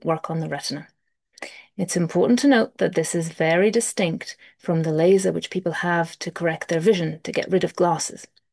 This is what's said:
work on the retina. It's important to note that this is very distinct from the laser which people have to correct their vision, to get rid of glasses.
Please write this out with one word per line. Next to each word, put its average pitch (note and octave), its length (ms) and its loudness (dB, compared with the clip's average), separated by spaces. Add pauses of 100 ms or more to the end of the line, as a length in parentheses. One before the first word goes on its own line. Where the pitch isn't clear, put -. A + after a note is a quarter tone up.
work D#3+ 260 -2
on E3 100 -2
the D#3 80 -4
retina. D3 380 -8 (920)
It's F#3 200 -4
important F3+ 440 2
to C#4+ 80 4
note A#3 300 4
that F#3 160 0
this D#3+ 200 -2
is E3 140 -2
very E3+ 420 2
distinct G3 680 -2 (220)
from E3 240 0
the D#3+ 100 0
laser F#3 400 4
which E3+ 180 -6
people F#3 220 -4
have E3+ 480 -2
to E3 100 -8
correct D#3+ 380 -4
their E3 120 0
vision, E3+ 440 2
to - 80 -8
get - 180 -2
rid F3+ 140 2
of - 120 -4
glasses. - 500 -2 (260)